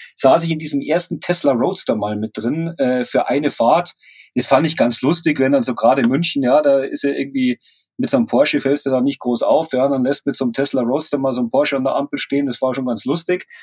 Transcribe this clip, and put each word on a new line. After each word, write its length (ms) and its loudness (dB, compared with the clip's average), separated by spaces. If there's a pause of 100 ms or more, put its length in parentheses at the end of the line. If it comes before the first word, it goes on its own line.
(160)
saß 280 4
ich 80 -2
in 80 -2
diesem 220 -4
ersten 380 -2
Tesla 320 0
Roadster 440 0
mal 200 -4
mit 200 -6
drin, 420 -4
äh, 280 0
für 220 -2
eine 220 0
Fahrt. 440 2 (420)
Das 100 0
fand 220 4
ich 100 -2
ganz 240 0
lustig, 380 0
wenn 120 2
dann 120 2
so 100 -4
gerade 300 2
in 60 4
München, 340 -2
ja, 180 4
da 200 4
ist 220 -6
ja 60 2
irgendwie 500 -2 (380)
mit 120 -2
so 80 2
einem 80 4
Porsche 340 2
fällst 260 0
du 40 -2
da 120 2
nicht 180 0
groß 240 -2
auf, 300 2
ja, 140 2
dann 160 0
lässt 220 -2
mit 100 -2
so 100 -2
einem 80 -2
Tesla 280 -2
Roadster 360 -2
mal 160 -2
so 80 -2
ein 100 -4
Porsche 260 0
an 60 -2
der 120 0
Ampel 220 -4
stehen, 280 -2
das 160 -4
war 120 0
schon 120 -4
ganz 200 -4
lustig, 420 -2 (160)